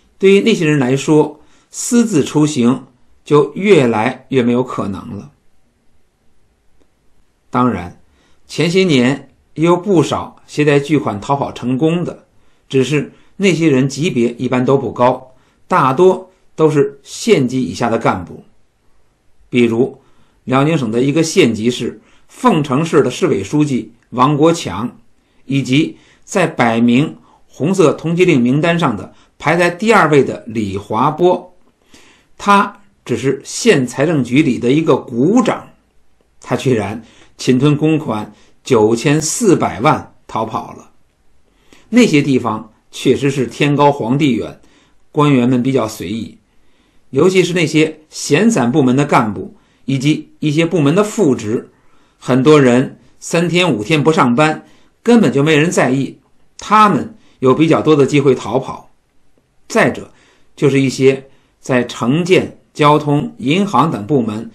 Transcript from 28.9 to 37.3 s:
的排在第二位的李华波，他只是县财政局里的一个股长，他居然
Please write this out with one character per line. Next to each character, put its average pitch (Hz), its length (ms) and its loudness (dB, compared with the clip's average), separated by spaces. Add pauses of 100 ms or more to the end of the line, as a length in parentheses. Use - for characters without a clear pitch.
的 - 160 -14 (240)
排 156 180 -2
在 175 140 2
第 214 240 -2
二 170 160 4
位 143 140 4
的 - 240 -6
李 107 300 -6
华 117 340 -2
波， - 440 -2 (840)
他 202 440 0 (240)
只 123 100 -4
是 131 300 -2
县 156 400 0
财 135 200 -4
政 156 180 0
局 120 180 0
里 131 160 0
的 120 140 0
一 156 100 2
个 156 160 2
股 160 460 0
长， - 260 -4 (720)
他 - 140 -6
居 127 180 -2
然 107 300 -6 (340)